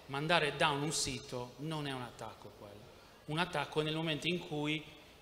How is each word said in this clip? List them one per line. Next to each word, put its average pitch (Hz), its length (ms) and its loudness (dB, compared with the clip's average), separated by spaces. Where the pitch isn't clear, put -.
mandare 147 500 4
down 143 260 6
un 156 100 2
sito, 123 680 -2
non 151 280 -4
è 139 60 -2
un 127 100 -4
attacco 107 560 -10
quello. 104 140 -14
Un 151 120 -2
attacco 156 420 0
è 151 40 4
nel 156 100 0
momento 156 320 0
in 175 120 2
cui, 151 440 -2